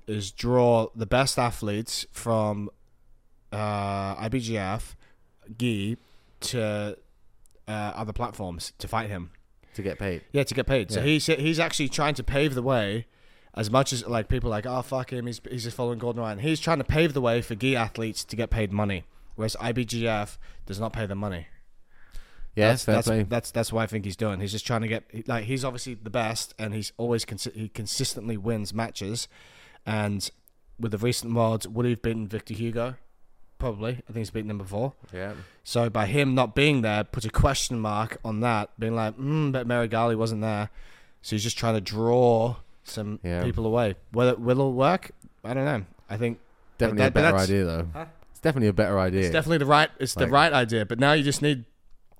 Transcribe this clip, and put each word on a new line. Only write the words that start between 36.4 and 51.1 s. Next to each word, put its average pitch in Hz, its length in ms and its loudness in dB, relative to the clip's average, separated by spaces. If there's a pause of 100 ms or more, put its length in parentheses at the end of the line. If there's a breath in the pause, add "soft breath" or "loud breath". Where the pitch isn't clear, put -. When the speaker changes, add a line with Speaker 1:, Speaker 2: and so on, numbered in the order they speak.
Speaker 1:
being 139 280 6
there, 107 200 2
puts 107 220 -6
a 107 60 -4
question 135 500 2
mark 107 420 -2
on 110 180 -4
that, 113 280 2 (100)
being 113 160 -2
like, 110 200 0
"Hmm, 143 380 0
but 127 140 -2
Meregali 117 500 2
wasn't 113 260 0
there." 107 260 0 (540 soft breath)
So - 120 -4
he's 104 80 0
just 117 140 -2
trying 117 160 2
to 110 80 2
draw 117 760 4 (260)
some 107 400 -8
Speaker 2:
Yeah. 87 200 -2
Speaker 1:
people 113 220 0
away. 110 300 2 (180)
Will 123 160 6
it, 123 100 4
will 127 300 4
it 131 40 0
work? 139 400 2 (300)
I 113 120 -4
don't 135 100 0
know. 139 200 0 (260)
I 104 80 -6
think 117 220 -2 (360)
Speaker 2:
Definitely 110 280 2
Speaker 1:
that, 135 40 6
Speaker 2:
a - 40 4
better 151 200 6
Speaker 1:
that's 95 120 6
Speaker 2:
idea, 95 200 4
though. 85 300 0
Speaker 1:
Huh? 160 100 -10 (280)
Speaker 2:
It's - 80 -20
definitely 131 280 4
a 98 60 4
better 98 240 4
idea. 92 240 4
Speaker 1:
It's 87 80 2
definitely 160 280 2
the 143 80 2
right, 151 220 8 (100)
it's 131 140 -2
the 131 120 2
Speaker 2:
Like 120 80 2
Speaker 1:
right 151 200 8
idea, 117 320 2
but 117 140 -2
now 143 160 6